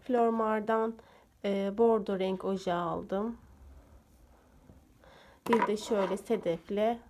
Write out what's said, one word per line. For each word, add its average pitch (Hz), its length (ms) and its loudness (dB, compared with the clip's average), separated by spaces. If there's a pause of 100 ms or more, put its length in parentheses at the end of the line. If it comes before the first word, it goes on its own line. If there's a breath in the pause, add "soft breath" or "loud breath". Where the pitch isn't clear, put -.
Flormar'dan, 226 920 0 (520 loud breath)
e, 196 320 -2
bordo 214 420 4
renk 190 260 -2
oje 190 280 -2
aldım. 185 640 -2 (2000 loud breath)
Bir 226 180 4
de 208 100 0
şöyle 196 400 0
sedefli 208 800 -2 (120)